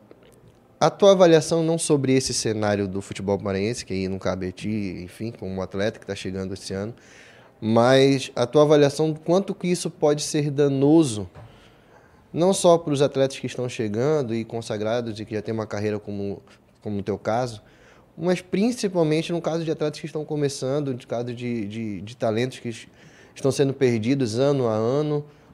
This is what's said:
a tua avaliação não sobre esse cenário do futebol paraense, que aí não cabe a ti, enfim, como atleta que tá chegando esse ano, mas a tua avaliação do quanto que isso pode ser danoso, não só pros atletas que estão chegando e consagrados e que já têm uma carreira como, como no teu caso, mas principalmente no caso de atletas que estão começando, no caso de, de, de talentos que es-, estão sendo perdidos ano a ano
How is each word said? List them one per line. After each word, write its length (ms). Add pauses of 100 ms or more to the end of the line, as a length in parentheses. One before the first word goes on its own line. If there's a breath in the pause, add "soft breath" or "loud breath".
(800)
a 100
tua 220
avaliação 500
não 160
sobre 360
esse 200
cenário 540
do 160
futebol 340
paraense, 480
que 80
aí 140
não 100
cabe 300
a 40
ti, 520
enfim, 280
como 300
atleta 380
que 80
tá 80
chegando 400
esse 180
ano, 200 (680 loud breath)
mas 720
a 120
tua 160
avaliação 480
do 80
quanto 340
que 140
isso 220
pode 340
ser 260
danoso, 800 (1040 loud breath)
não 200
só 240
pros 260
atletas 340
que 80
estão 240
chegando 640
e 100
consagrados 760
e 60
que 100
já 80
têm 100
uma 140
carreira 320
como, 420 (400)
como 140
no 80
teu 160
caso, 420 (560 soft breath)
mas 240
principalmente 920
no 80
caso 240
de 60
atletas 300
que 80
estão 180
começando, 680
no 160
caso 280
de, 320
de, 340
de 160
talentos 400
que 120
es-, 180 (480 loud breath)
estão 160
sendo 240
perdidos 640
ano 280
a 60
ano 500 (300 loud breath)